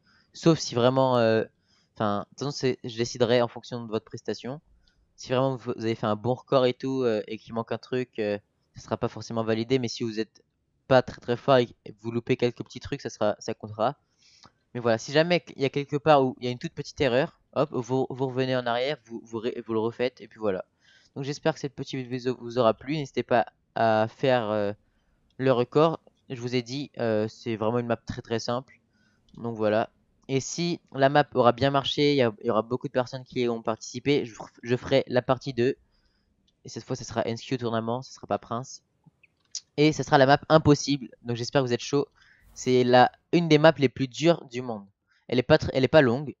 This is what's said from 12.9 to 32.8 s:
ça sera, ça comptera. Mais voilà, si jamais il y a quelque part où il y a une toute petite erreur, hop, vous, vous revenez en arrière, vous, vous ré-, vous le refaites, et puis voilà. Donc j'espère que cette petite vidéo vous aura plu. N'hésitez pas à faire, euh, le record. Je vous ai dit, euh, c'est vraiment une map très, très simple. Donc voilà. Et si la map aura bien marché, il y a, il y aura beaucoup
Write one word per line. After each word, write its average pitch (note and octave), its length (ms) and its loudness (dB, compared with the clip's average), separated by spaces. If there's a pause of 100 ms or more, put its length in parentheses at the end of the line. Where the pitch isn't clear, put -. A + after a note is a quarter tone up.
ça A2+ 100 -10
sera, G#2 280 -2
ça A2+ 160 -8
comptera. A2 420 -4 (800)
Mais B2 60 -8
voilà, A2+ 180 2
si - 140 -10
jamais E3 320 2 (120)
il - 60 -6
y - 20 -2
a C3+ 60 2
quelque C#3+ 260 -4
part C#3+ 280 4
où B2+ 160 -2
il A#2+ 40 -10
y B2 40 -2
a - 20 -4
une B2 80 -8
toute - 160 -10
petite - 260 -10
erreur, C#3 380 0 (160)
hop, C3 180 0
vous, B2+ 380 -2
vous C3 160 -6
revenez C3 300 -2
en B2 100 -2
arrière, B2+ 380 -2
vous, A2+ 200 -12
vous A#2 140 -8
ré-, A2+ 280 -6
vous A2+ 60 -6
le A2 60 0
refaites, A#2 420 -4
et A2+ 80 -20
puis A2+ 120 -20
voilà. G2 240 -2 (500)
Donc C#3 100 -8
j'espère D3 300 -4
que - 60 -20
cette C#3 140 -8
petite C3+ 320 -10
vidéo B2 340 -4
vous A#2 180 -8
aura A2 160 6
plu. C3+ 200 -8
N'hésitez C#3 280 -4
pas A#2+ 240 2 (300)
à A2 320 2
faire, B2 420 0
euh, G#2 220 -2 (680)
le C3 140 2
record. D3 480 2 (280)
Je B2 120 -12
vous B2 160 -4
ai B2 60 -2
dit, B2+ 360 -8
euh, A2 300 0
c'est - 260 -8
vraiment A2 240 0
une A#2+ 80 -4
map A#2 100 -2
très, - 240 -10
très A2+ 200 -4
simple. - 400 -8 (560)
Donc A#2 200 -8
voilà. G#2+ 340 0 (360)
Et C3+ 140 -2
si E3+ 400 -6 (120)
la C3+ 160 2
map D3 160 4 (100)
aura A#2+ 180 4
bien B2+ 180 0
marché, C#3+ 420 0
il C#3+ 40 0
y C3 60 4
a, A#2 180 2
il - 60 -8
y A#2 40 -2
aura G#2+ 120 2
beaucoup B2 260 -6